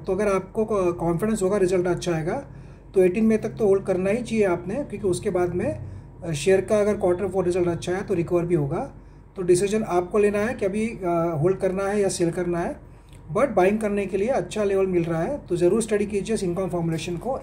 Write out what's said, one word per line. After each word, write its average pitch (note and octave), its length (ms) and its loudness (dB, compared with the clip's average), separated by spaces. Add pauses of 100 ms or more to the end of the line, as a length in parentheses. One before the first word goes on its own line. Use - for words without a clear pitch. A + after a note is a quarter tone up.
तो G3 100 0
अगर G#3 140 2
आपको F#3+ 680 0
confidence E3+ 500 0
होगा F#3+ 140 2
result F3+ 300 2
अच्छा F3 280 0
आएगा, F#3 300 -4 (480)
तो F#3+ 100 6
एटीन F#3+ 220 4
मई A3 120 4
तक - 120 -4
तो A3 180 0
hold G3 160 4
करना F#3 260 0
ही A#3 140 0
चाहिए A3 220 2
आपने, F3 300 -2
क्योंकि G#3+ 320 -4
उसके F3 220 -2
बाद F3 260 0
में C4 240 -2 (540)
share F#3+ 280 4
का G#3 180 2
अगर G3+ 180 2
quarter F#3 300 0
four F#3 180 0
result F3 220 0
अच्छा E3+ 240 -2
है F#3+ 120 -2
तो G#3 100 -4
recover E3+ 320 0
भी E3+ 100 0
होगा। E3 360 -2 (440)
तो G3 60 -6
डिसीजन G3 420 2
आपको F3+ 340 0
लेना G#3 220 4
है A3 140 0
कि A3 120 -4
अभी, G#3+ 220 -2
अ, E3+ 540 -2
hold F#3 160 2
करना F#3+ 260 -2
है G3+ 180 0
या F#3+ 80 2
sell F3 220 0
करना F3 280 -2
है, B3 160 -4 (580)
but B3 160 2
buying G3+ 300 4
करने G3+ 260 0
के F#3 120 -2
लिए G3+ 100 0
अच्छा G#3+ 360 -2
level G3 240 2
मिल F3 160 2
रहा E3 180 -2
है, C#4+ 160 -2
तो - 180 -6
ज़रूर F3 260 4
study G#3+ 240 0
कीजिए G#3 320 -2
Sincom F3+ 320 -2
formulation E3+ 480 -2
को F3+ 240 -4